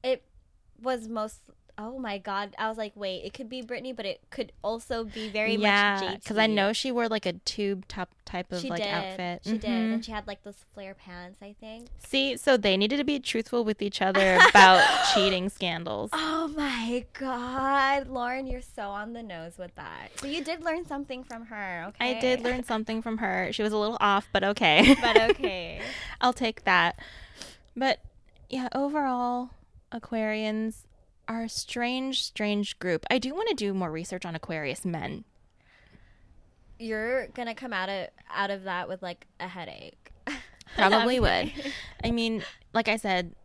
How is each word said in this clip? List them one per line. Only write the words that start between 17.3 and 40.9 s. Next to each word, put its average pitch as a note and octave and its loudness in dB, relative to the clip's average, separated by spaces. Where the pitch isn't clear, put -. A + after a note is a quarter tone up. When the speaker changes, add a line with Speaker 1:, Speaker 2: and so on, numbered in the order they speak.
Speaker 1:
Lauren, B3+ -4
you're B3+ -6
so G#3 -10
on G#3 -8
the A#3 -12
nose E3+ -12
with F3+ -14
that. - -14
So C#4 -8
you D#4 -6
did D#4+ -8
learn E4 -4
something C#4 -10
from A3+ -16
her, F#3+ -8
okay? B3 -2
Speaker 2:
I A3+ -6
did B3+ 2
learn B3 -2
something A3 -2
from A3+ -4
her. F#3 -2
She A3 -2
was G#3 2
a - 0
little G#3+ 0
off, G3+ 4
but F#3+ 4
okay. G3+ 8
<laughs> - -2
Speaker 1:
But A3+ 6
okay. F3 -4
Speaker 2:
I'll B3 4
take A#3 -4
that. F3 4
But, C4 2
yeah, B3+ -4
overall, B3+ -2
Aquarians A3 -4
are A3+ -6
a A3 -8
strange, B3+ -4
strange G#3 -2
group. E3+ 0
I B3+ 0
do C4 -4
wanna G#4 0
do G#3 -2
more F#3 -2
research E3+ -8
on E3+ -8
Aquarius D#3 -6
men. E3+ -6
Speaker 1:
You're A3+ -4
gonna A#3 -8
come B3 -10
out F#3+ -2
of, G3 -4
out G3+ -2
of F#3+ -6
that F3+ -4
with, F#3 -10
like, F3 -10
a F3 -10
headache. - -14
<laughs> - -10
Speaker 2:
Probably A3+ 6